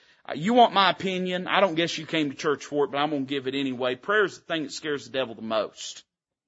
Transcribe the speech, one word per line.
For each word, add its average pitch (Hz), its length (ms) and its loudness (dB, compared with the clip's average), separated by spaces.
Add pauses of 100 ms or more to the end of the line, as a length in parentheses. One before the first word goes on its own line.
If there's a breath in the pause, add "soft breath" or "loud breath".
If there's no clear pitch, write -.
(240 soft breath)
uh, - 120 -8
you 190 180 0
want 240 180 8
my 190 160 6
opinion? 180 600 -2
I 165 100 2
don't 190 160 4
guess 165 240 0
you 160 80 -10
came 156 240 0
to 131 60 -10
church 143 280 -2
for 147 200 0
it, 135 80 -2
but 139 60 -2
I'm 151 120 2
gonna 143 120 -2
give 131 260 -4
it 135 80 -2
anyway. 127 400 -2
Prayer 202 280 2
is - 140 -4
the - 60 -20
thing 160 180 -4
that 123 100 -8
scares 143 320 -6
the 117 60 -18
devil 123 240 -4
the 110 80 -16
most. 110 640 -4 (420)